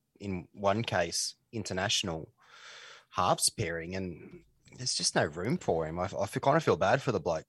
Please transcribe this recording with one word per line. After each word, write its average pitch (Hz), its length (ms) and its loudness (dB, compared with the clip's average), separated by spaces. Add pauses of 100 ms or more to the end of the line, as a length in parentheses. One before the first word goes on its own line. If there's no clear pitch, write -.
(220)
in 95 320 -4
one 98 280 2
case, 90 540 -2 (160)
international 95 800 -2 (800)
halves 120 400 2
pairing, 82 480 -2
and 87 420 -8 (380)
there's 127 180 -4
just - 180 2
no 120 120 4
room 90 320 -2
for 82 280 0
him. 80 140 -4
I, 90 60 0
I 95 200 -2
kind 139 300 4
of 165 80 4
feel 92 140 4
bad 101 240 4
for 127 100 0
the 101 80 0
bloke. 82 300 -2